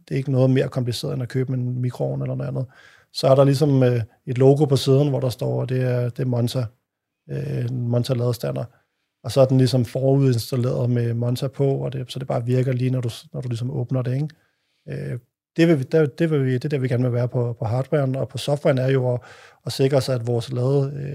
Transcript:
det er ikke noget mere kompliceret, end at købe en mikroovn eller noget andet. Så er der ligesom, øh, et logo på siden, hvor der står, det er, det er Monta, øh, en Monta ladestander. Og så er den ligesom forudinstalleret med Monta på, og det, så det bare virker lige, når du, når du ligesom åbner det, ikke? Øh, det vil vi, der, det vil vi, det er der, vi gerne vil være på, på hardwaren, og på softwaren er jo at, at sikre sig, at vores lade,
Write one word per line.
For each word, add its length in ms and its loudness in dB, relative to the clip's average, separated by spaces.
det 60 -6
er 40 -2
ikke 140 -4
noget 180 4
mere 180 2
kompliceret, 460 -6
end 80 -6
at 60 -8
købe 240 -4
en 280 -4
mikroovn 420 -4
eller 120 -6
noget 140 -6
andet. 180 -6
Så 160 -2
er 60 8
der 100 8
ligesom, 380 4
øh, 180 4
et 120 -4
logo 260 6
på 120 2
siden, 320 4
hvor 120 -2
der 80 -2
står, 360 -4
det 180 -2
er, 260 0
det 100 -8
er 80 -2
Monta, 380 0
øh, 340 -6
en 240 -4
Monta 260 0
ladestander. 500 -2
Og 80 -8
så 80 4
er 40 10
den 140 4
ligesom 260 4
forudinstalleret 1080 0
med 240 0
Monta 340 -2
på, 260 -2
og 180 -4
det, 200 -10
så 60 -10
det 100 -8
bare 180 -2
virker 260 0
lige, 180 0
når 100 0
du, 100 -4
når 80 -8
du 80 -8
ligesom 220 -6
åbner 320 -2
det, 120 -4
ikke? 140 -4
Øh, 60 -8
det 120 6
vil 100 4
vi, 40 -2
der, 240 2
det 240 -2
vil 140 2
vi, 100 0
det 100 -4
er 40 -4
der, 100 -2
vi 100 -2
gerne 140 0
vil 100 0
være 160 0
på, 300 -4
på 60 -6
hardwaren, 520 -2
og 120 -6
på 100 -10
softwaren 400 0
er 120 0
jo 240 0
at, 60 -4
at 60 -6
sikre 280 2
sig, 140 -2
at 120 -4
vores 260 -2
lade, 400 0